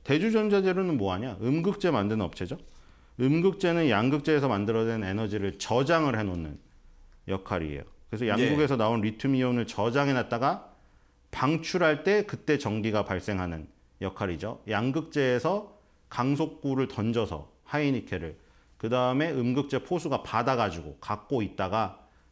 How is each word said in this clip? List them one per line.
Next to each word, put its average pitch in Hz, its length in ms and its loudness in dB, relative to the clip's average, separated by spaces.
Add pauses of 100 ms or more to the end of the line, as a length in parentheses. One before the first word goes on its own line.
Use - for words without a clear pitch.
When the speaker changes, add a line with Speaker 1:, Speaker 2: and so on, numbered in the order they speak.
Speaker 1:
대주전자재료는 190 920 2
뭐하냐? 98 460 -2
음극재 165 480 0
만드는 107 340 2
업체죠. 90 320 -6 (640)
음극재는 170 680 2
양극재에서 139 580 2
만들어낸 113 560 0
에너지를 98 540 -2
저장을 135 600 2
해놓는 87 400 -4 (720)
역할이에요. 82 540 -4 (260)
그래서 113 160 -4
Speaker 2:
예. 110 60 2
Speaker 1:
양극에서 139 460 2
나온 113 260 2
리튬 110 320 0
이온을 123 320 2
저장해놨다가 127 1080 0 (580)
방출할 160 720 0
때 202 200 4
그때 - 320 0
전기가 107 480 0
발생하는 90 640 -4 (320)
역할이죠. 95 640 -6
양극재에서 131 1120 0 (300)
강속구를 139 800 0
던져서 104 640 -2 (120)
하이니켈을, 113 720 -2 (420)
그 131 100 -4
다음에 127 420 2
음극재 131 540 0
포수가 156 380 -2
받아가지고 107 800 -2
갖고 110 400 -4
있다가 95 580 -2 (320)